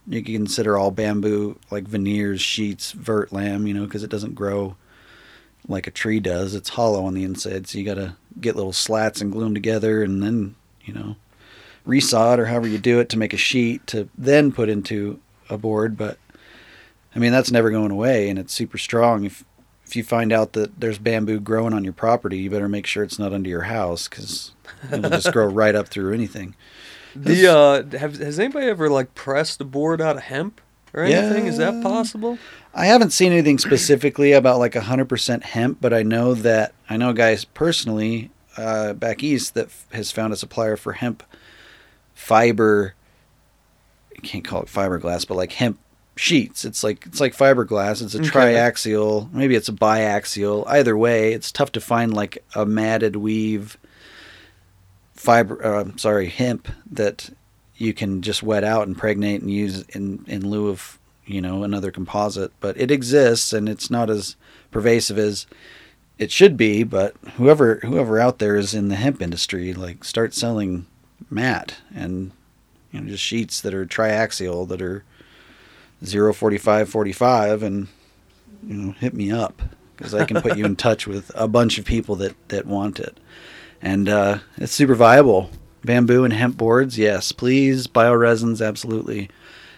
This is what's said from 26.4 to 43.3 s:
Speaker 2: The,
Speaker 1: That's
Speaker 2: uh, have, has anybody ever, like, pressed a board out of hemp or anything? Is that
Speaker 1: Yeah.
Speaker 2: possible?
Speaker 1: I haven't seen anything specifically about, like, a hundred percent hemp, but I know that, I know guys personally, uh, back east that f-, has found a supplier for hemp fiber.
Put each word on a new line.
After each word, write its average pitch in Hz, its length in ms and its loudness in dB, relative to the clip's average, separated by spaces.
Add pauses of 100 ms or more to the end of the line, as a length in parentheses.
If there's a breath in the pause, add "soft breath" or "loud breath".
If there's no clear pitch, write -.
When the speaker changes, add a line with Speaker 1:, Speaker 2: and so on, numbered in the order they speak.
Speaker 2:
The, 143 180 0
Speaker 1:
That's 147 640 6
Speaker 2:
uh, - 20 -10
have, 147 220 -6
has 147 200 -4
anybody 269 280 -2
ever, 170 220 0
like, 135 260 0
pressed 147 440 -4
a 147 60 -8
board 151 360 -2
out 156 160 0
of 131 60 -12
hemp 156 380 -6 (320)
or - 100 -6
anything? 208 440 2
Is 151 100 -2
that 170 180 0
Speaker 1:
Yeah. 233 80 -8
Speaker 2:
possible? 226 540 -4 (380 loud breath)
Speaker 1:
I - 100 -2
haven't 220 260 6
seen 185 220 4
anything 147 240 6
specifically 143 760 4
about, 127 260 8
like, 120 160 0
a 120 60 -2
hundred 127 280 0
percent 120 340 -2
hemp, 120 380 -2
but 120 120 2
I 113 100 4
know 117 320 2
that, 110 380 2 (160)
I 110 60 -4
know 123 160 0
guys 113 320 2
personally, 113 840 -4 (260)
uh, 110 380 -4
back 113 300 -4
east 143 320 -2
that 117 100 -2
f-, - 260 -20
has 110 200 -8
found 110 200 -4
a 104 60 -6
supplier 110 400 -4
for 101 160 -10
hemp 120 300 -8 (880 soft breath)
fiber. 110 800 2 (1200)